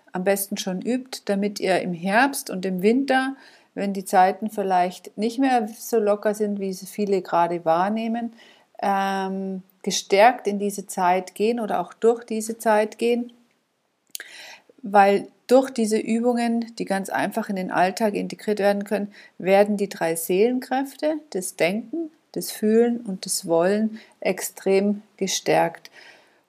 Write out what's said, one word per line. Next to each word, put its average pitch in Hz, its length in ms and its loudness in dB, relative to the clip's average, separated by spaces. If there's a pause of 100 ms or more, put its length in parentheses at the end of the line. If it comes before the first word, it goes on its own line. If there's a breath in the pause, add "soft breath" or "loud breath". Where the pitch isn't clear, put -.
(120)
am 185 120 -4
besten 196 340 0
schon 185 260 -6
übt, 254 420 -6
damit 202 340 -2
ihr 185 220 0
im 180 120 -4
Herbst 208 580 0
und 185 120 -6
im 185 200 -2
Winter, 262 520 2 (380 loud breath)
wenn 196 200 -4
die 190 120 -8
Zeiten 202 460 4
vielleicht 185 640 -2
nicht 226 220 -2
mehr 254 280 2
so - 300 -4
locker 208 380 2
sind, 208 240 -2
wie 190 140 -4
sie 185 120 -14
viele 196 380 -2
gerade 170 420 0
wahrnehmen, 220 680 0 (500 loud breath)
ähm, 196 800 -2 (180)
gestärkt 202 640 4
in 202 140 -2
diese 196 260 -6
Zeit 185 480 0
gehen 233 260 0
oder 190 220 -2
auch - 140 -10
durch 233 280 2
diese 220 360 -6
Zeit 214 400 2
gehen, 240 340 0 (1500 loud breath)
weil 202 440 6 (200)
durch 269 220 6
diese 220 280 0
Übungen, 233 840 0
die 185 60 -4
ganz 190 240 -4
einfach 202 400 -4
in 196 80 -4
den 185 140 -6
Alltag 202 420 0
integriert 190 460 -4
werden 202 260 2
können, 208 260 -4 (260 loud breath)
werden 196 380 4
die 196 140 -2
drei 165 260 -2
Seelenkräfte, 254 1000 -2 (160)
das - 260 -8
Denken, 254 520 -2 (220)
das - 200 -8
Fühlen 233 500 2
und 190 240 -10
das - 200 -6
Wollen, 202 540 2 (220 loud breath)
extrem 196 800 0 (160)
gestärkt. 170 760 -2 (560 loud breath)